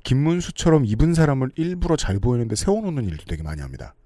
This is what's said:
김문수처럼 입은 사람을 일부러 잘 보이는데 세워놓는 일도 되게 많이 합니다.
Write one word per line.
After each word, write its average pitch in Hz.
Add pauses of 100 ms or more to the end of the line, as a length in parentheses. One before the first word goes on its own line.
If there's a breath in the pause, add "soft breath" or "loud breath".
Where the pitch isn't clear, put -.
김문수처럼 160
입은 120
사람을 139
일부러 170
잘 101
보이는데 117
세워놓는 196
일도 80
되게 80
많이 78
합니다. 64 (120)